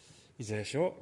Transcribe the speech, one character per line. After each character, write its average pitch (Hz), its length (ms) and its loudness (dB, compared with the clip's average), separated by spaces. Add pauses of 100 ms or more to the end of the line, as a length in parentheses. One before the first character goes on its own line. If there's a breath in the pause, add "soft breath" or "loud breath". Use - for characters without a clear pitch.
(400 soft breath)
イ 123 40 -4
ザ 107 120 -2
ヤ 107 80 0
書 170 380 2